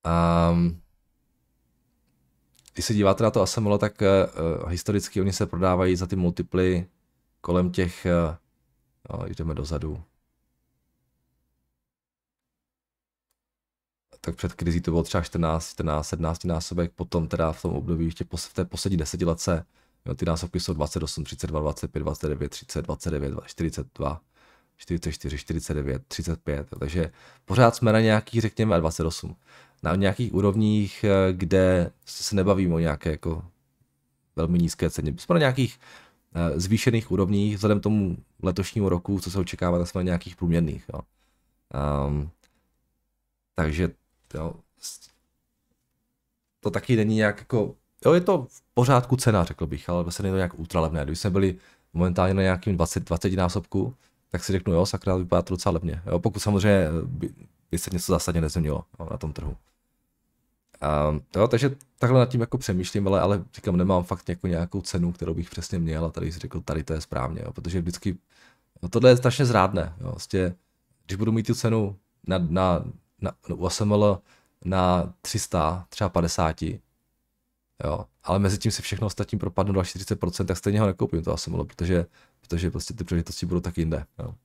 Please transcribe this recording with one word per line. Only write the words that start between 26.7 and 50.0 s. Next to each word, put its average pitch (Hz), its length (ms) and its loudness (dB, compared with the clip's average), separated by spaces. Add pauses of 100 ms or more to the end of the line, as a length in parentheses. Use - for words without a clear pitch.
jo. - 80 -12
Takže 80 320 -4 (340)
pořád 117 300 6
jsme 107 180 4
na 110 60 6
nějakých, 110 420 2
řekněme, 107 380 2
dvacet 80 260 0
osm. 80 300 -6 (480)
Na 80 120 2
nějakých 98 380 0
úrovních, 104 680 2
eh, 95 300 4
kde 92 580 4 (140)
se - 300 -6
nebavíme 92 400 4
o 82 40 0
nějaké 80 320 0
jako 82 340 -6 (880)
velmi 82 240 2
nízké 82 300 0
ceně. 71 280 -4
Jsme - 160 -2
na 170 60 6
nějakých, 131 400 0 (540)
eh, 82 260 0
zvýšených 110 520 2
úrovních, 101 440 2
vzhledem 101 240 2
tomu 101 380 0 (260)
letošnímu 95 460 0
roku, 90 300 0
co 87 120 -8
se 98 80 -2
očekává, 87 400 0
tak 87 80 0
jsme 95 120 -4
na 90 60 -2
nějakých 87 300 -2
průměrných, 85 580 0
jo. 73 60 -10 (760)
Ehm, 73 560 -2 (1300)
takže, 82 360 0 (420)
jo, 80 200 -8 (260)
s-, - 300 -16 (1500)
to 107 120 -4
taky 117 240 0
není 107 200 4
nějak 107 240 2
jako, - 360 -2 (300)
jo, 147 80 8
je 180 80 6
to 175 280 0
v - 140 -20 (100)
pořádku 123 420 4
cena, 107 280 4
řekl 85 240 -4
bych, 73 220 -8
ale 87 140 0